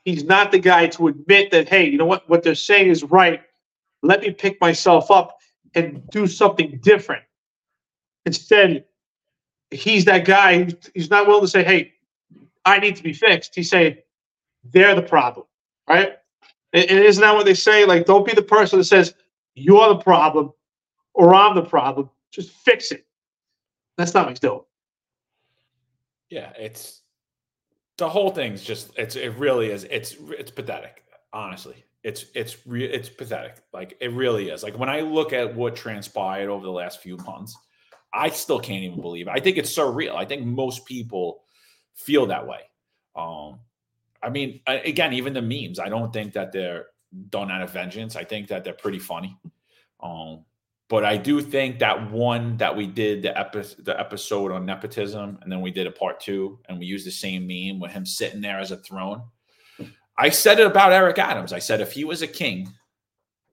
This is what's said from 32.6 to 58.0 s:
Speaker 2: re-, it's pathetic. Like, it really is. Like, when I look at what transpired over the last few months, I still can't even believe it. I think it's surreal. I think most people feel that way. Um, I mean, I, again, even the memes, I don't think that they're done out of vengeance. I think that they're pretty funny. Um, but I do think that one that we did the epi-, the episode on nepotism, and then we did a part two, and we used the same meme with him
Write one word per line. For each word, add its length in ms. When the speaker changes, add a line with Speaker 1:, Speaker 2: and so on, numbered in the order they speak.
Speaker 2:
re-, 200
it's 240
pathetic. 460
Like, 260
it 120
really 360
is. 140
Like, 160
when 100
I 140
look 320
at 200
what 220
transpired 720
over 160
the 80
last 280
few 180
months, 360
I 160
still 300
can't 220
even 200
believe 260
it. 20
I 100
think 180
it's 180
surreal. 400
I 80
think 220
most 400
people 560
feel 320
that 200
way. 140
Um, 460
I 80
mean, 360
I, 120
again, 340
even 220
the 80
memes, 360
I 120
don't 220
think 200
that 180
they're 360
done 220
out 120
of 80
vengeance. 460
I 80
think 240
that 160
they're 80
pretty 260
funny. 380
Um, 440
but 180
I 100
do 240
think 380
that 320
one 480
that 180
we 100
did 360
the 160
epi-, 440
the 160
episode 540
on 140
nepotism, 760
and 100
then 120
we 80
did 160
a 40
part 300
two, 380
and 100
we 60
used 220
the 40
same 360
meme 340
with 120
him 120